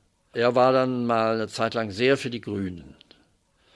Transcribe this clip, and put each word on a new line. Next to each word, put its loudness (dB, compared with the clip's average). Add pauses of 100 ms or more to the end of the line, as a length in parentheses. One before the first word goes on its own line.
(340)
Er 2
war 6
dann 0
mal 0
eine -4
Zeit -4
lang -4
sehr 2
für -6
die -8
Grünen. -8 (800)